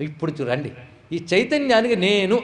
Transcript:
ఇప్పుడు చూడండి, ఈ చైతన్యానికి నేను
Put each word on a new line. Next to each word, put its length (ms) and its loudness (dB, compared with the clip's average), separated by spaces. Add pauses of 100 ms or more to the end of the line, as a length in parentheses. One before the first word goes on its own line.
ఇప్పుడు 300 -6
చూడండి, 420 -4 (380)
ఈ 220 -6
చైతన్యానికి 640 2
నేను 480 2